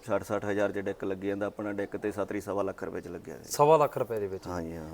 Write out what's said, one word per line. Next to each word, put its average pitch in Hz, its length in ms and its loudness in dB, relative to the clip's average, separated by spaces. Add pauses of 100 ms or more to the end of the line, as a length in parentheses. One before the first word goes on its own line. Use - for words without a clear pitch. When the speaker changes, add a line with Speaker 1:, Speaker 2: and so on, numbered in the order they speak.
Speaker 1:
ਸੱਠ 101 160 2
ਸੱਠ 101 220 0
ਹਜ਼ਾਰ 101 260 2
'ਚ 98 60 -6
ਡੈਕ 98 260 -2
ਲੱਗੀ 95 240 -2
ਜਾਂਦਾ, 101 180 0
ਆਪਣਾ 104 260 -4
ਡੈਕ 101 260 -2
ਤੇ 104 140 -2
ਸੱਤ 104 320 -2
ਸਵਾ 101 180 0
ਲੱਖ 95 220 -4
ਰੁਪਏ 90 180 -6
'ਚ 87 60 -10
ਲੱਗਿਆ 85 280 -10
ਹੈ। - 80 -14
Speaker 2:
ਸਵਾ 151 340 6
ਲੱਖ 143 200 2
ਰੁਪਏ 117 220 0
ਦੇ 101 80 0
ਵਿੱਚ? 92 200 -6
Speaker 1:
ਹਾਂ 90 140 -2
ਜੀ, 82 140 -6
ਹਾਂ। 80 180 -8